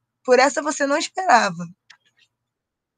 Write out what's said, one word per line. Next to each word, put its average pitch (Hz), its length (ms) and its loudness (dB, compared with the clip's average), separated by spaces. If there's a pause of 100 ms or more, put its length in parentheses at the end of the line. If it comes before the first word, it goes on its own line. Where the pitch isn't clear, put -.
(240)
por 254 160 4
essa 285 220 2
você 294 260 -4
não 285 100 -2
esperava. 208 680 -2 (1300)